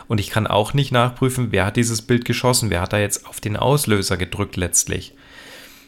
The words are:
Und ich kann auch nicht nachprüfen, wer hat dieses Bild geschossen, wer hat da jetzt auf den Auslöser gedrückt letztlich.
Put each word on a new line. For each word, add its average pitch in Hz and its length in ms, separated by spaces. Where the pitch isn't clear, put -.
Und 110 120
ich 98 100
kann 107 180
auch 107 260
nicht 139 180
nachprüfen, 123 600
wer 95 140
hat 101 100
dieses 120 280
Bild 120 200
geschossen, 123 460
wer 87 120
hat 95 120
da 104 60
jetzt - 280
auf - 140
den 104 160
Auslöser 107 580
gedrückt 92 420
letztlich. 90 580